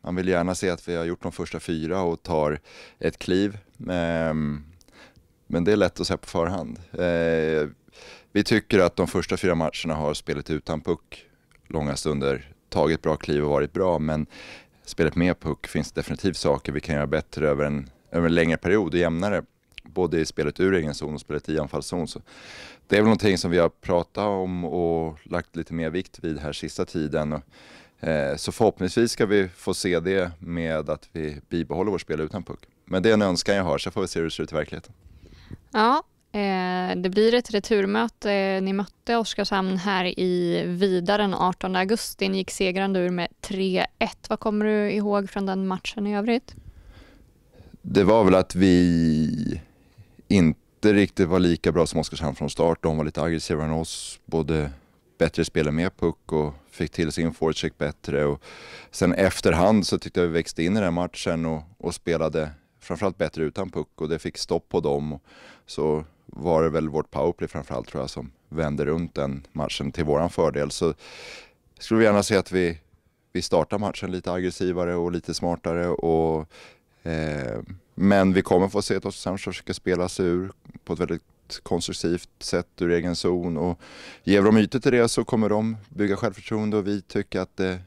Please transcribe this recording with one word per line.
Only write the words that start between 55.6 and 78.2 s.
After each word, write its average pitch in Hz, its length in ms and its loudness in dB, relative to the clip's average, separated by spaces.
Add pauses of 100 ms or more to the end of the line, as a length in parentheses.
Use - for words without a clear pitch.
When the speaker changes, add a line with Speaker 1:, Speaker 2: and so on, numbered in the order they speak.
Speaker 1:
med 85 240 -2
puck - 340 -4
och 76 220 -2 (160)
fick - 220 -6
till 82 200 -2
sin 82 220 -2
forecheck 80 440 -2
bättre. 73 480 -2
Och 71 180 -2 (480)
sen 87 220 2
efterhand 92 720 4
så 92 120 0
tyckte 85 200 -4
jag 87 80 4
vi 82 60 -2
växte 82 300 -2
in 92 140 2
i - 20 2
den 92 140 0
matchen 87 520 -2
och, 78 180 -4 (140)
och - 180 -6
spelade 80 540 -2 (300)
framförallt 90 380 -4
bättre 80 260 -2
utan 90 260 -4
puck, - 320 -8
och 78 80 -4
det 80 100 -2
fick - 180 -8
stopp - 320 -4
på 92 100 0
dem. 76 400 -2 (460)
Så 76 400 -2 (200)
var 80 380 0
det 82 60 2
väl 78 200 -2
vårt 73 220 -4
powerplay 80 360 -2
framförallt, 67 400 -8
tror 69 160 -6
jag, 71 60 -8
som 65 220 -12 (180)
vände 73 360 -2
runt 82 300 -2
den 69 360 -4
matchen 71 400 -4
till 85 120 -4
våran 76 260 2
fördel. 73 420 0
Så 82 220 0 (840)
skulle 113 200 0
vi 113 60 8
gärna 104 180 6
se 107 120 2
att 92 160 2
vi, 87 280 0 (520)
vi 90 100 -2
startar 90 380 0
matchen 101 320 -4
lite 90 200 -6
aggressivare 90 640 -2
och 87 160 0
lite 85 220 -4
smartare. 87 540 -2
Och, 80 600 0 (560)
eh, 76 580 -4 (340)
men 98 380 6